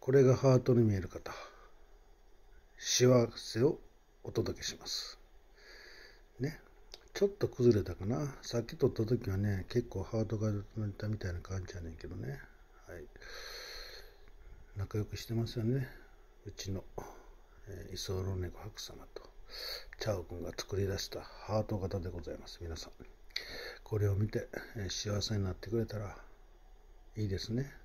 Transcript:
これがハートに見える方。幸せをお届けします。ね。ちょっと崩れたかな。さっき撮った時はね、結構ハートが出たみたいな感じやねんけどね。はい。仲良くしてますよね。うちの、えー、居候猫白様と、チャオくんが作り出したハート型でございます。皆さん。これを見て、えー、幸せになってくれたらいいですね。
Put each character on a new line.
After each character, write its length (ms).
こ 100
れ 140
が 100
ハ 220
ー 20
ト 160
に 80
見 140
え 40
る 60
方。 260
幸 600
せ 260
を 160
お 80
届 300
け 20
し 160
ま 80
す。 320
ね。 200
ち 100
ょ 40
っ 20
と 180
崩 260
れ 120
た 100
か 100
な。 380
さ 160
っ 60
き 120
撮 120
っ 20
た 160
時 240
は 60
ね、 320
結 220
構 120
ハ 200
ー 20
ト 140
が 120
出 80
た 80
み 120
た 120
い 20
な 60
感 260
じ 120
や 60
ね 80
ん 40
け 140
ど 80
ね。 240
は 120
い。 60
仲 220
良 80
く 100
し 80
て 80
ま 140
す 120
よ 60
ね。 240
う 60
ち 180
の、 140
え 260
ー、 20
居 300
候 120
猫 240
白 200
様 340
と、 80
チ 80
ャ 120
オ 40
く 120
ん 80
が 80
作 260
り 100
出 120
し 100
た 140
ハ 380
ー 20
ト 160
型 200
で 120
ご 100
ざ 120
い 40
ま 100
す。 140
皆 160
さ 120
ん。 40
こ 140
れ 100
を 60
見 140
て、 200
え 120
ー、 20
幸 320
せ 160
に 60
な 80
っ 20
て 160
く 80
れ 80
た 120
ら 160
い 80
い 40
で 100
す 160
ね。 180